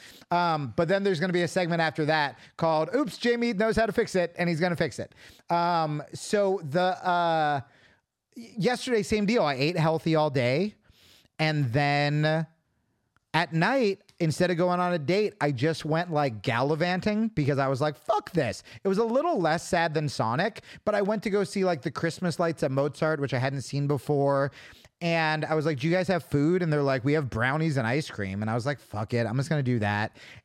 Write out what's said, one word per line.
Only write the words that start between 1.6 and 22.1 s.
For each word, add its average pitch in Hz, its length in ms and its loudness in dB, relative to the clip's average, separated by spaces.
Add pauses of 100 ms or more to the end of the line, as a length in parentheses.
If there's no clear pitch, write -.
after 160 240 0
that 147 340 0 (180)
called, 160 380 0
"Oops, 262 220 -2
Jamie 240 360 0
knows 214 220 0
how 220 100 2
to 214 60 -4
fix 214 240 -2
it, 175 220 0
and 175 100 0
he's 165 120 0
gonna 175 160 0
fix 151 240 -2
it." - 140 -12 (360)
Um, 165 520 0 (120)
so 196 500 0
the, 180 420 0
uh, 160 560 2 (760)
y-, 233 200 -18
yesterday, 226 460 0
same 208 220 0
deal. 220 180 4
I 143 120 2
ate 151 220 0
healthy 160 380 2
all 151 140 2
day. 139 460 0 (640)
And 151 340 0
then 147 720 2 (880)
at 160 200 0
night, 196 480 2 (180)
instead 175 320 2
of 170 60 0
going 180 220 2
on 180 140 0
a 175 60 -2
date, 180 400 0
I 147 120 0
just 143 340 -2
went, 165 260 -2
like, 139 300 -2
gallivanting 175 880 0
because 143 300 0
I 135 100 0
was 131 100 -2
like, 151 160 -2
"Fuck - 360 -4
this." 127 300 -2 (220)
It 196 40 0
was 190 100 0
a 226 80 2
little 277 340 0
less 165 260 0
sad 170 280 0
than 151 160 -2
Sonic, 135 520 -2 (220)
but 208 120 0
I 202 60 2
went 202 220 0
to 220 60 -4
go 196 140 2
see, 190 200 -2
like, 175 180 0
the 156 100 -4
Christmas 165 480 -4